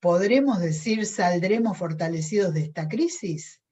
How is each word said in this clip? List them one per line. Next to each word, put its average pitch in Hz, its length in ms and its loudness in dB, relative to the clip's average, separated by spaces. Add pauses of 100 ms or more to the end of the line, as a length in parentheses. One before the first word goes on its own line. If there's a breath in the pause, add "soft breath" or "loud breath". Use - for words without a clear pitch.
¿Podremos 202 600 4
decir, 202 460 0
Saldremos 190 680 0
fortalecidos 165 760 -2
de 156 60 0
esta 156 280 -4
crisis? 214 720 -4 (120)